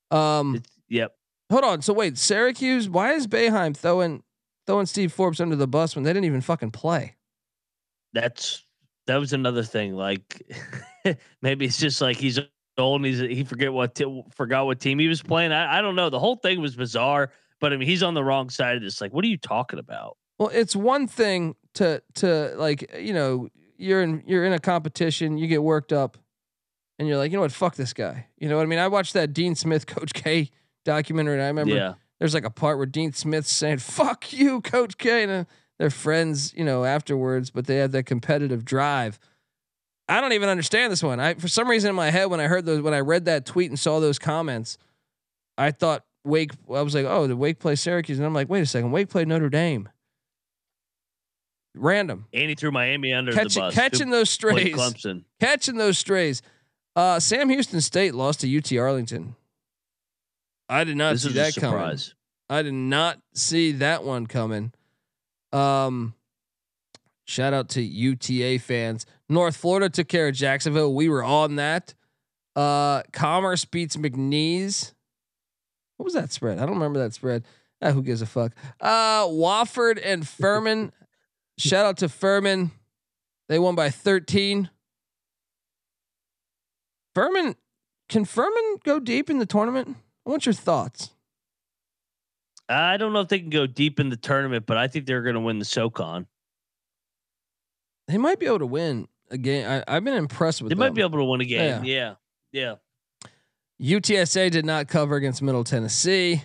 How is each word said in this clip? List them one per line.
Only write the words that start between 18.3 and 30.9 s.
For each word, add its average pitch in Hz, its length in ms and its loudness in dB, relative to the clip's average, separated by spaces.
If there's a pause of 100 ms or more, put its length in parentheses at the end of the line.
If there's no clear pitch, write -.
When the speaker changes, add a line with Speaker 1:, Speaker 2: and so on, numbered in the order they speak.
Speaker 2:
side 123 260 -2
of 117 60 -6
this. 98 180 -8
Like, 101 120 -8
what 165 120 -2
are 233 40 2
you 208 100 0
talking - 400 -4
about? 53 380 -14 (220)
Speaker 1:
Well, 214 140 0
it's 226 220 2
one 247 320 2
thing 185 480 0 (200)
to, 165 280 0 (120)
to, 156 420 0
like, 151 420 -2
you 208 140 -6
know, 131 360 0 (280)
you're 190 260 2
in, 160 240 -2
you're 180 180 2
in 190 80 2
a 170 60 2
competition, 160 800 0
you 160 80 -2
get 160 160 2
worked 156 300 0
up, 139 240 0 (840)
and 151 100 -4
you're 147 100 2
like, 143 140 0
"You 196 60 0
know 202 40 2
what? 143 100 0
Fuck 175 240 -2
this 127 160 -6
guy." 113 340 -8 (120)
You 156 100 -4
know 151 80 0
what 160 60 2
I 160 40 0
mean? 165 120 0
I 180 100 2
watched 196 260 0
that 156 180 0
Dean 170 240 0
Smith, 160 300 0
<laughs> - 20 -18
Coach - 260 -8
K 156 360 -2 (340)
documentary, 151 500 0